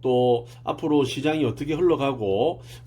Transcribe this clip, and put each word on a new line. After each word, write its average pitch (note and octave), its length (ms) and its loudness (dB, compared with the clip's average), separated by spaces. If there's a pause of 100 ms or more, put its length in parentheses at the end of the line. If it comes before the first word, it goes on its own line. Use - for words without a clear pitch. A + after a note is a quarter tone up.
또 B2 440 2 (180)
앞으로 D3 420 0
시장이 D3 400 -2
어떻게 C3+ 280 -4
흘러가고 C#3 880 0 (260)